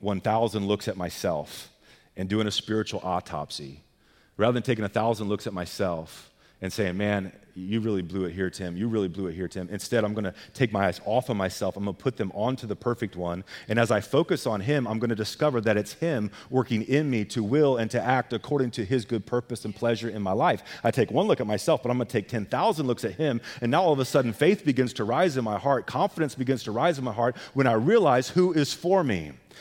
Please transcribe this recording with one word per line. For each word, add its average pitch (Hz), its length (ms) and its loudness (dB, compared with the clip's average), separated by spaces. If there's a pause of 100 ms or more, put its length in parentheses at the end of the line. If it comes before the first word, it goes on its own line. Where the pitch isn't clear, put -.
one 98 200 -2
thousand 107 460 0
looks 101 220 0
at 95 80 -4
myself 85 760 -6 (460)
and 92 120 -4
doing 107 180 0
a 104 40 -2
spiritual 107 540 -4
autopsy, 76 800 -6 (520)
rather 113 180 4
than 117 100 -2
taking 110 200 0
a 98 40 -2
thousand 110 400 0
looks 101 180 -4
at 107 60 -8
myself 87 800 -6 (320)
and 95 100 -4
saying, 92 240 -2
"Man, 101 360 0 (220)
you 98 260 -2
really 104 220 0
blew 90 240 -4
it 85 60 -6
here, 92 160 -2
Tim. 90 280 -8
You 101 100 -2
really 110 220 0
blew 92 200 -6
it 82 60 -6
here, 87 140 -6
Tim." 90 220 -8
Instead, 107 340 0
I'm 104 80 0
gonna 104 220 -4 (180)
take 117 200 2
my 98 140 4
eyes 87 200 0
off 120 240 0
of 113 60 0
myself. 95 400 -2
I'm 101 80 -4
gonna 98 100 -2
put - 240 -4
them 101 160 -4
onto 120 320 -2
the 101 100 -4
perfect 117 400 -4
one. 87 280 -4 (240)
And 107 100 2
as 117 120 4
I 107 100 4
focus 151 460 0
on 107 140 0
him, 131 260 0
I'm 110 120 -2
gonna 117 160 0
discover 120 480 0
that 104 160 4
it's 104 160 -4
him 123 360 -2 (200)
working 117 320 2
in 143 280 2
me 110 160 0
to - 160 -2
will 135 360 4
and 110 140 -2
to 120 80 0
act 123 340 0
according 127 380 0
to 113 120 -4
his 113 220 0
good 113 180 -2
purpose 120 400 -4
and 104 100 -6
pleasure 117 360 0
in 104 100 -6
my 95 120 0
life. 123 300 2 (220)
I 117 60 4
take 113 200 2
one 156 160 2
look 175 140 4
at 117 60 -4
myself, 107 360 2
but 120 80 0
I'm 123 60 2
gonna 123 140 -2
take 104 180 -2
ten 110 160 -2
thousand 151 420 0
looks 123 180 -2
at 104 80 -4
him. 123 280 0 (220)
And 120 80 0
now 160 120 4
all 170 120 4
of 135 40 2
a 131 60 0
sudden, 123 300 2
faith 185 280 4
begins 127 320 2
to 113 100 -4
rise 135 340 2
in 123 60 0
my 104 140 0
heart. 131 280 2
Confidence 160 480 -2
begins 131 300 0
to 113 80 -6
rise 139 260 2
in 131 60 -6
my 120 80 -4
heart 120 240 2 (180)
when 135 120 4
I 120 60 6
realize 131 560 6
who 180 240 4
is 151 220 2
for 185 280 2
me. 87 300 -2 (280)